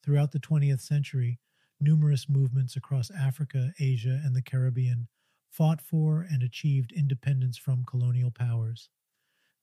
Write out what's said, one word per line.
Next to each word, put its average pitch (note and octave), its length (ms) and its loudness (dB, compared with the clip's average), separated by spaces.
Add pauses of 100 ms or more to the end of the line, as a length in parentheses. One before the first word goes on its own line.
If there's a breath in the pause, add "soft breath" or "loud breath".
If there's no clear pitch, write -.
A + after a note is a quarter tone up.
Throughout C#3+ 280 2
the D3+ 80 -4
twentieth C#3+ 420 0
century, C3 580 -2 (400)
numerous D3 500 4
movements C3+ 460 2
across C3+ 360 -4
Africa, C3+ 680 -2
Asia, C3 440 0
and C3 120 0
the C3 60 0
Caribbean B2 680 0 (420)
fought D#3 320 2
for D#3 500 0
and C3 100 2
achieved B2+ 500 0
independence C3+ 680 0
from B2+ 280 -2
colonial B2 460 0
powers. A#2 580 -4 (720)